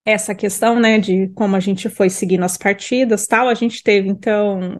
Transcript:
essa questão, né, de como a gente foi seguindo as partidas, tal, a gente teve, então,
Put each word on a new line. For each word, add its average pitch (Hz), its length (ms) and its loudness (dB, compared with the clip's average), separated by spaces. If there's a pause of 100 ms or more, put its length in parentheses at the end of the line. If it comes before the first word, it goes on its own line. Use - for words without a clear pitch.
essa 214 300 0
questão, 226 440 0
né, 220 200 4
de 190 300 0
como 196 260 -2
a 190 40 2
gente 196 300 -2
foi 196 200 2
seguindo 185 340 0
as 180 140 -2
partidas, 214 680 0
tal, 240 220 2
a 240 80 2
gente - 280 -4
teve, 202 260 2
então, 202 680 -2